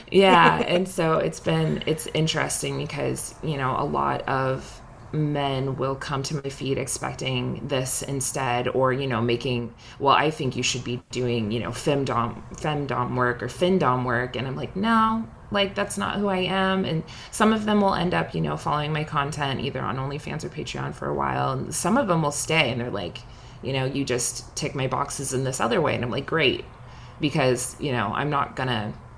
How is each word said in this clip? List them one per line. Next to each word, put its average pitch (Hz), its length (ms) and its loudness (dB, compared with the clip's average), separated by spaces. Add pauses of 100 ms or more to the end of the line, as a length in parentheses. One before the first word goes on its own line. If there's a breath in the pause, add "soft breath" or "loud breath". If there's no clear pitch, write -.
(100)
Yeah, 175 520 8
and 185 260 2
so 160 300 2
it's - 220 -2
been, 156 460 0
it's 156 280 0
interesting 143 640 0
because, 139 640 -4
you 147 160 -2
know, 131 200 0
a 143 60 0
lot 139 420 0
of 131 540 -2 (320)
men 139 640 0
will 135 180 -2
come 135 280 -4
to 156 140 -4
my 139 120 -6
feed 135 300 -2
expecting 131 920 -4
this 131 320 -2
instead, 131 680 -2
or, 131 260 4
you 139 120 -2
know, 117 140 0
making, 120 540 0 (240 loud breath)
"Well, 135 160 6
I 147 160 6
think 151 260 -2
you 123 60 -2
should 123 220 -2
be 123 260 -6
doing, 120 420 0
you 117 80 -2
know, 95 100 -4
femdom, 123 720 0 (140)
femdom 131 600 -2
work 123 280 2
or 123 60 -2
findom 151 560 2
work." 123 320 0
And 123 100 -2
I'm 135 100 -6
like, 135 180 -8
"No, 220 520 2 (240)
like, 196 240 2
that's 202 240 -2
not - 180 -2
who 202 120 2
I 185 100 2
am." 190 480 2
And 160 160 0 (280 loud breath)
some 220 220 4
of 214 140 0
them 208 160 6
will 196 120 4
end 175 200 2
up, 165 200 0
you 165 60 0
know, 151 160 0
following 147 360 0
my 156 120 0
content 143 560 -2
either 135 200 -2
on 127 180 -2
OnlyFans 147 460 -4
or 151 40 -6
Patreon 139 460 -6
for 139 140 -4
a 143 60 -2
while. 135 380 0
And 131 220 -4
some 202 240 2
of 247 100 2
them 165 140 4
will 143 100 0
stay 156 380 2
and 123 100 -2
they're 123 100 -4
like, 98 280 -6 (440 loud breath)
you 131 100 -4
know, 131 140 0
"You 139 180 -2
just - 500 -4
tick 147 200 -4
my 131 120 -2
boxes 135 460 -2
in 131 120 0
this 131 160 -2
other 220 200 2
way." 131 140 2
And 110 100 -2
I'm 123 60 -4
like, 135 160 -4
"Great," 143 380 2 (560 loud breath)
because, 131 600 2
you 143 120 -2
know, 107 220 0
I'm 143 160 0
not 143 240 0
gonna, 117 380 -2 (260)